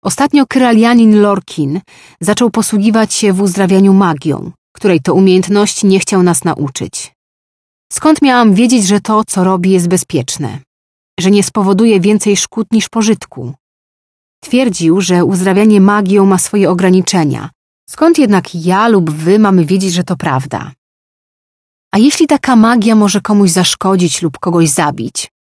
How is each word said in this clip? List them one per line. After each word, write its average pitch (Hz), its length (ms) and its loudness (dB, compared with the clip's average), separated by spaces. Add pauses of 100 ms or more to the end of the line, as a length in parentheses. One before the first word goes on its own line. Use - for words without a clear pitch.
Ostatnio 277 440 0
Kyralianin 233 720 4
Lorkin 185 600 -2 (400)
zaczął 208 280 0
posługiwać 214 640 0
się 202 200 0
w 185 80 -2
uzdrawianiu 196 520 2
magią, 160 580 -2 (200)
której 180 300 -2
to 160 120 -2
umiejętności 190 760 0
nie 190 120 2
chciał 185 240 -2
nas 175 200 0
nauczyć. - 720 -8 (760)
Skąd - 300 0
miałam 247 320 2
wiedzieć, 226 340 2
że 202 140 0
to, 220 260 -2
co 185 160 -2
robi, 185 280 0
jest 175 160 0
bezpieczne? 139 720 -4 (600)
Że 180 120 0
nie 202 120 2
spowoduje 202 560 0
więcej 208 380 0
szkód - 340 -6
niż 226 180 -2
pożytku? 208 640 -4 (920)
Twierdził, 190 580 0
że 175 240 0
uzdrawianie 196 560 2
magią 202 440 2
ma 196 120 2
swoje 196 320 0
ograniczenia. 180 800 0 (400)
Skąd 320 280 0
jednak 208 380 0
ja 180 320 -2
lub 185 240 0
wy 165 280 0
mamy 190 260 2
wiedzieć, 185 280 -2
że 175 100 -4
to 175 140 -6
prawda? 131 540 -6 (1200)
A 196 40 0
jeśli 294 300 2
taka 277 280 0
magia 226 400 2
może 208 260 0
komuś 202 280 2
zaszkodzić 180 720 -2
lub 160 180 -6
kogoś 170 300 0
zabić? 143 600 -6 (100)